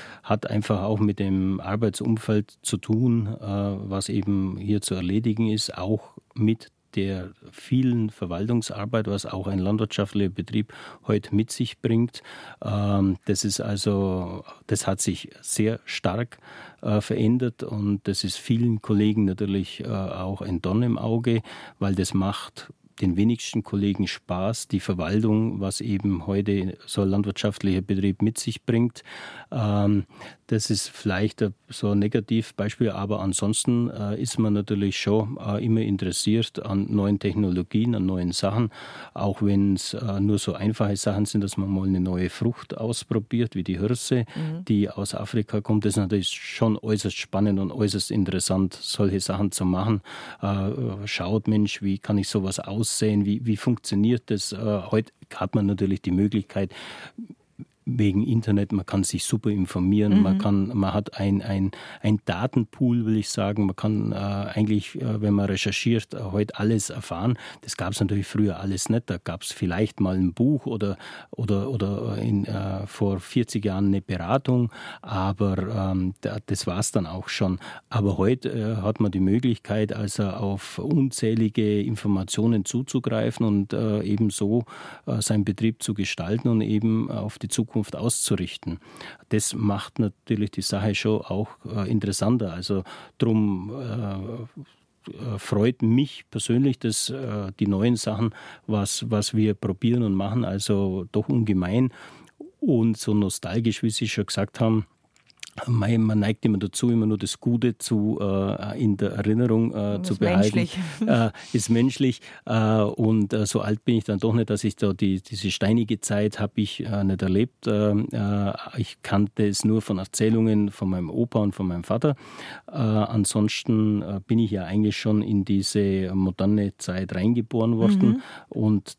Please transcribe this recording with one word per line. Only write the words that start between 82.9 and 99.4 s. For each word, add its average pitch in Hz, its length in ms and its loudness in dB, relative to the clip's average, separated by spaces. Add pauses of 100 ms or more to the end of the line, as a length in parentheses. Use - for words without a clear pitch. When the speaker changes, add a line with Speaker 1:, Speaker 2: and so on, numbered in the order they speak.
Speaker 1:
und, 104 280 2
äh, 107 300 0
eben 104 260 2
so, 107 340 0 (420)
äh, 117 160 -2
seinen 107 220 2
Betrieb 110 400 0
zu 110 100 -2
gestalten 101 540 -2
und 113 140 4
eben 107 500 2
auf 107 260 -6
die 107 120 -8
Zukunft - 240 -2 (220)
auszurichten. 90 840 -2 (520)
Das - 260 0
macht 101 420 -2
natürlich 104 540 -2
die - 100 -6
Sache 101 320 0
schon 107 280 0
auch, 101 260 -4 (180)
äh, 113 240 -4
interessanter. 104 640 0
Also 90 300 -2 (340)
drum, 104 560 2
äh, 113 1400 -10
äh, 107 280 -8
freut 110 420 2
mich 123 480 2
persönlich, 120 480 2
dass, - 320 -2
äh, 107 500 -6
die 107 60 2
neuen 104 300 4
Sachen, 107 400 -2 (320)
was, 107 420 -2
was 104 240 0
wir 107 220 4